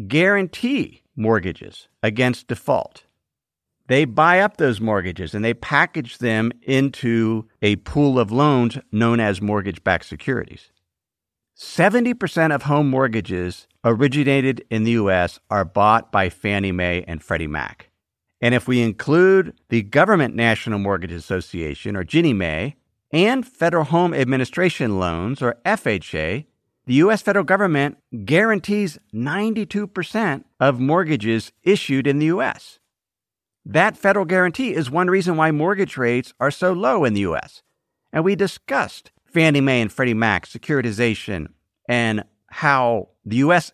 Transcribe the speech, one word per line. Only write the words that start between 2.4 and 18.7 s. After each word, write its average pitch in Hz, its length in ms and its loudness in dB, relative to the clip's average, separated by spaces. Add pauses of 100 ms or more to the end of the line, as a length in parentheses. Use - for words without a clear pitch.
default. - 560 -4 (840)
They 135 160 2
buy 156 360 4
up 202 180 -2
those 123 220 0
mortgages 92 540 -4
and 104 80 -4
they 117 120 0
package 147 640 -2
them 113 340 0 (100)
into 117 880 0 (140)
a 104 140 2
pool 139 420 2
of 104 120 0
loans 127 480 2 (140)
known 117 280 2
as 101 200 0
mortgage-backed 98 640 -2
securities. - 640 -8 (920)
seventy 233 540 2
percent 165 380 0
of 139 100 -2
home 147 260 2
mortgages 110 800 -2 (160)
originated 131 880 2
in 110 140 0
the 117 80 2
U 107 180 2
S 90 300 0 (100)
are 101 140 0
bought 104 480 2
by 95 180 0
Fannie 101 400 -4
Mae 90 380 -2
and 82 120 -8
Freddie 80 280 -6
Mac. - 420 -10 (500)
And 120 140 2
if 123 140 -2
we 127 120 2